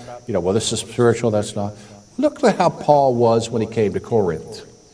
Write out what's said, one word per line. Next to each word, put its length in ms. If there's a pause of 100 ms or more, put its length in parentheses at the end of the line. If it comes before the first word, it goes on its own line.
(260)
you 80
know, 60
"Well, 160
this 180
is 60
spiritual, 500
that's 260
not." 200 (420)
Look 260
at 140
how 120
Paul 440
was 360
when 120
he 60
came 260
to 60
Corinth. 600 (320)